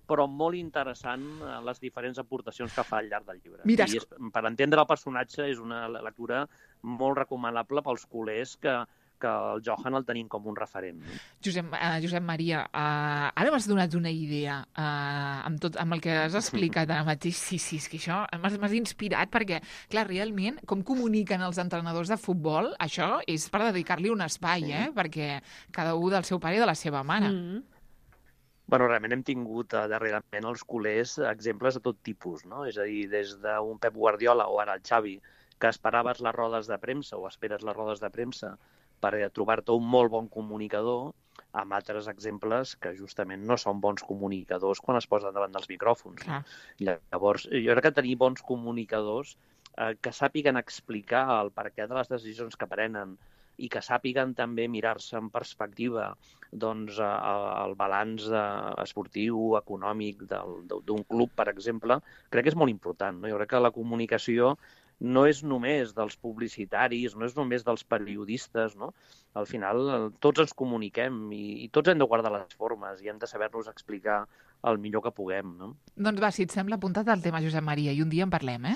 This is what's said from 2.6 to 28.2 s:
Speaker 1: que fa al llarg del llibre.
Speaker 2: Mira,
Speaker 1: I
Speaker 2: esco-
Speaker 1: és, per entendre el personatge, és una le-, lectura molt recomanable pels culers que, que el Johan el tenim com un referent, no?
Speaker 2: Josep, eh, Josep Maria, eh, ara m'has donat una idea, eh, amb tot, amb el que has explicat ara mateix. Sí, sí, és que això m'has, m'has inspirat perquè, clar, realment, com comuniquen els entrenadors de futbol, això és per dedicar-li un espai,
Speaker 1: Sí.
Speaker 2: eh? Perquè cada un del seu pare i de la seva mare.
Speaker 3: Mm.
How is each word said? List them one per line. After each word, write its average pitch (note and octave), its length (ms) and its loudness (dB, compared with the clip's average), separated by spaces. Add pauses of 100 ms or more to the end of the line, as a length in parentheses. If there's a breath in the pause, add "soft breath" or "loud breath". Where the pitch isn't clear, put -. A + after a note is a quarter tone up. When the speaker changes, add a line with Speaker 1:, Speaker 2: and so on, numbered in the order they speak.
Speaker 1:
que A#2+ 100 0
fa A2 160 -2
al G#2+ 100 -4
llarg G#2 180 -6
del F#2 160 -14
llibre. F2+ 220 -20
Speaker 2:
Mira, G#3+ 200 6
Speaker 1:
I A2 120 0
Speaker 2:
esco- - 180 -10
Speaker 1:
és, A2 160 -10
per A2+ 140 0
entendre C#3 340 6
el D3+ 80 8
personatge, C#3+ 640 -2
és A#2 80 -4
una A#2 300 -8
le-, A2+ 120 -8
lectura A#2 460 -4 (340 soft breath)
molt B2+ 380 0
recomanable B2 640 -2
pels B2+ 240 -4
culers A2+ 500 -6
que, B2+ 280 0 (340 soft breath)
que - 80 -4
el G#2+ 380 -2
Johan B2 320 -2
el C3 80 -2
tenim A#2 240 -4
com G#2 160 -6
un G#2+ 100 -6
referent, F#2 460 -8
no? D2 60 -14 (340 loud breath)
Speaker 2:
Josep, F3 320 -4
eh, E3 300 0
Josep F3 180 -2
Maria, E3 380 0 (120)
eh, D3 600 0
ara A#3 180 4
m'has B3 160 2
donat F3+ 280 4
una E3+ 160 0
idea, D3 480 -2 (180)
eh, C#3+ 640 -2
amb D#3 160 -2
tot, E3 160 -2
amb E3 200 0
el D#3+ 60 -2
que E3+ 120 0
has D#3+ 220 2
explicat F#3 560 2
ara D3+ 120 0
mateix. D#3 320 0
Sí, - 220 -4
sí, - 200 -4
és - 120 -8
que E3 80 -8
això E3+ 220 -2 (200)
m'has, G3+ 200 0
m'has G3+ 180 2
inspirat G3+ 540 0
perquè, F#3+ 280 2 (300 loud breath)
clar, G#3+ 180 2
realment, G3+ 600 -2
com G3 160 0
comuniquen G#3+ 580 2
els F3+ 160 -2
entrenadors E3+ 520 0
de G#3+ 80 2
futbol, E3+ 600 2
això F3 460 2
és D#3+ 240 -2
per G#3 140 2 (100)
dedicar-li F3 400 0
un G#3 80 0
espai, E3+ 440 0
Speaker 1:
Sí. D3 60 -2
Speaker 2:
eh? A3 220 0
Perquè D#3 480 -2 (300 loud breath)
cada E3 240 0
un E3+ 160 2
del F#3+ 120 4
seu F3+ 160 0
pare E3 180 0
i - 20 6
de A#3 80 6
la E3 80 4
seva C#3+ 280 -2
mare. G3+ 240 2
Speaker 3:
Mm. F#3 360 -2 (1040)